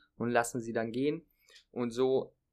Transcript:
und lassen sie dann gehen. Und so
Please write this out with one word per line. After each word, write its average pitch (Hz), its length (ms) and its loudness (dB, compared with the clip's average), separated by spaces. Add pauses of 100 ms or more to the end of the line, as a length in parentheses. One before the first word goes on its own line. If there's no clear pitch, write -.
(160)
und 117 140 -2
lassen 120 300 2
sie 113 120 -6
dann 113 200 -2
gehen. 147 340 -2 (460)
Und 120 180 -2
so 131 420 2 (200)